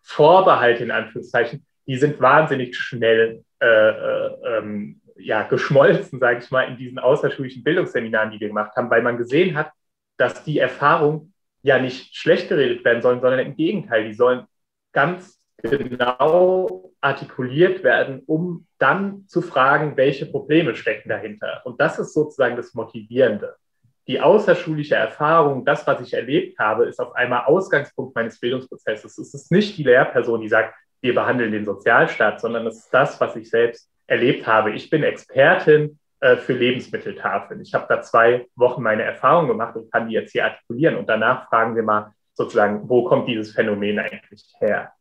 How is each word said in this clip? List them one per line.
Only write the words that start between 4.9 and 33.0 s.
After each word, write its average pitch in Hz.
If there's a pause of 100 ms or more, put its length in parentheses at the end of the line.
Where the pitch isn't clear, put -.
ja, 107
geschmolzen, 139
sag 123
ich -
mal, 131
in 127
diesen 127
außerschulischen 131
Bildungsseminaren, 113
die 107
wir 107
gemacht 104
haben, 120
weil 117
man 120
gesehen 143
hat, 156 (460)
dass -
die 147
Erfahrungen 151 (300)
ja 135
nicht -
schlecht -
geredet 131
werden 120
sollen, 123
sondern 127
im 139
Gegenteil, 156
die 113
sollen 123 (480)
ganz 160 (160)
genau 139 (100)
artikuliert 139
werden, 131
um 165 (100)
dann 190
zu 175
fragen, 143
welche 139
Probleme 147
stecken -
dahinter. 107
Und 123
das 156
ist -
sozusagen 139
das 120
Motivierende. 113 (520)
Die 127
außerschulische 156
Erfahrung, 143
das, 147
was 135
ich 123
erlebt 120
habe, 110
ist -
auf -
einmal 123
Ausgangspunkt 147
meines 113
Bildungsprozesses. 120
Es -
ist -
nicht 202
die 151
Lehrperson, 123
die 110
sagt, 110 (260)
wir 120
behandeln 117
den 107
Sozialstaat, 113
sondern 117
es 113
ist -
das, 135